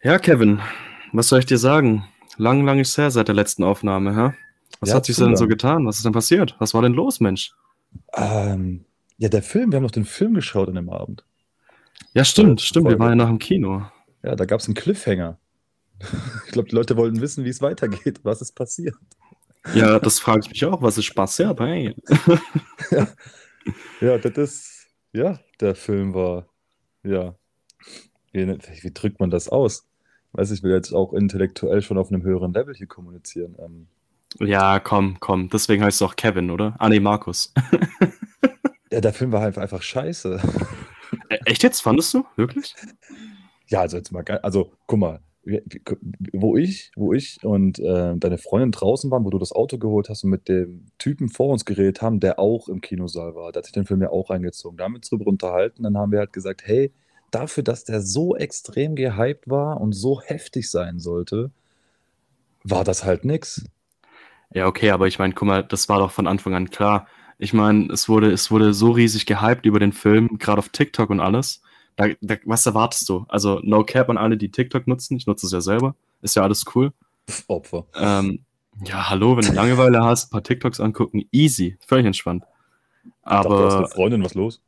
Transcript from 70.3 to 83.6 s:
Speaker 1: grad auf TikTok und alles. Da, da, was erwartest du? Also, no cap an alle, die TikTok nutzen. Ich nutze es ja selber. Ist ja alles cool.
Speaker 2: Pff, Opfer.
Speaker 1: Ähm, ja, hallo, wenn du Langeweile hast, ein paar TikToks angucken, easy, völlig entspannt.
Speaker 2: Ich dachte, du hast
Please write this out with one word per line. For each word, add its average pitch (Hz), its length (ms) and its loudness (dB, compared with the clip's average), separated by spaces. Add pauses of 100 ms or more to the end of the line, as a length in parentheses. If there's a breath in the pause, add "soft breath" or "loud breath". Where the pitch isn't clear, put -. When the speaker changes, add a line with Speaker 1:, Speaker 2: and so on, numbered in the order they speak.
Speaker 1:
grad 104 200 0
auf 101 100 -4
TikTok - 420 -2
und 98 100 0
alles. 104 420 -2 (340 soft breath)
Da, 101 100 2 (140)
da, 104 240 -4
was 113 220 0
erwartest 113 420 0
du? 95 200 -2
Also, 101 340 0
no 107 220 4
cap 127 240 0
an 117 80 0
alle, 110 200 2
die 104 140 -6
TikTok 127 360 -4
nutzen. 127 300 -4
Ich 117 100 -6
nutze 101 200 -4
es 90 60 -4
ja 90 80 -2
selber. 113 340 0 (280)
Ist - 140 -2
ja 104 60 4
alles 98 220 0 (100)
cool. 135 180 2 (360)
Speaker 2:
Pff, - 200 -12
Opfer. 85 380 -6 (100)
Speaker 1:
Ähm, 98 480 -2 (400)
ja, 95 260 -6
hallo, 110 260 4
wenn 117 80 2
du 101 80 2
Langeweile 123 520 4
hast, 117 220 2
ein - 40 -20
paar 107 120 -4
TikToks - 380 -4
angucken, 110 420 -2 (100)
easy, 123 440 2 (100)
völlig 131 200 4
entspannt. 90 380 -4 (600 soft breath)
Speaker 2:
Ich - 60 -20 (140)
dachte, 98 240 2
du 101 60 4
hast 98 200 6